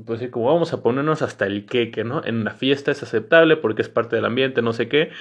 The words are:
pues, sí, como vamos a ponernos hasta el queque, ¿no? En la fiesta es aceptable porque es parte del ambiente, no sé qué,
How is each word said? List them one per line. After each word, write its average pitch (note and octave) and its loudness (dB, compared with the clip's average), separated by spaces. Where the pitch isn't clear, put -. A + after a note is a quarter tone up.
pues, A2+ -6
sí, B2 -6
como A#2+ -4
vamos E3 2
a A2+ -4
ponernos C#3+ 0
hasta G#2 -2
el G2+ -4
queque, A2+ -2
¿no? B2+ -4
En A2+ -2
la G#2 -4
fiesta C#3 -2
es C#3 -4
aceptable D#3 4
porque A2+ 0
es - -6
parte A2+ 0
del G#2+ 0
ambiente, B2+ 0
no A#2 0
sé A#2 -2
qué, D3+ 2